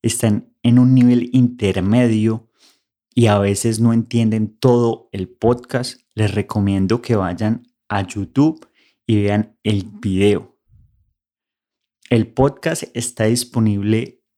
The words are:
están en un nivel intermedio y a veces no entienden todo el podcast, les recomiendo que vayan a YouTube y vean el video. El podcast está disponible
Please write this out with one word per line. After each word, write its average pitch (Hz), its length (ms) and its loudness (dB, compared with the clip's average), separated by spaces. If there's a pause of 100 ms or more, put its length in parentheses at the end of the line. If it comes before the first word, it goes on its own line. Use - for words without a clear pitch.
están 110 600 -4
en 120 160 4
un 127 160 4
nivel 123 400 4
intermedio 113 1120 0 (680)
y 117 120 4
a 104 120 4
veces 101 420 -2
no 117 120 2
entienden 113 640 -2
todo 120 560 0
el 95 160 -8
podcast, 123 720 -4 (140)
les 107 200 -2
recomiendo 101 680 -2
que 117 140 -2
vayan 101 500 -4 (220)
a 98 180 -4
YouTube 139 600 -2 (400)
y 104 160 0
vean 104 400 -2
el 101 220 -2
video. 98 720 -2 (1500)
El 110 240 0
podcast 143 520 -2 (100)
está 117 300 -6
disponible 110 1000 -2 (140)